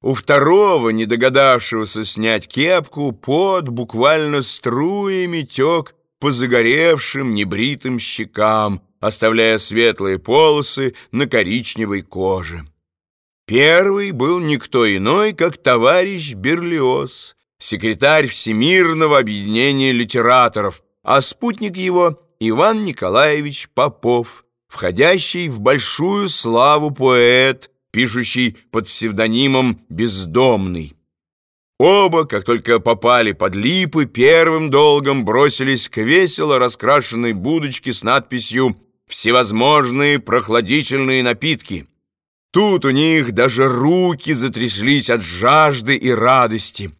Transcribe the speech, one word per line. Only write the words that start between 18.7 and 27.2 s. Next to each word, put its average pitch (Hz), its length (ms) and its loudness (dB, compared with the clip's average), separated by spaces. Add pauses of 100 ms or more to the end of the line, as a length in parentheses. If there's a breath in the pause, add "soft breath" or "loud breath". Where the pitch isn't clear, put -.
объединения 123 760 0
литераторов, 117 880 0 (180)
а 262 200 2
спутник 208 540 -6
его — 180 440 0 (200)
Иван 170 440 0
Николаевич 147 920 -2
Попов, 120 720 -2 (220)
входящий 160 840 -2
в 117 100 -10
большую 165 680 -2
славу 143 640 2
поэт — 127 800 2 (260)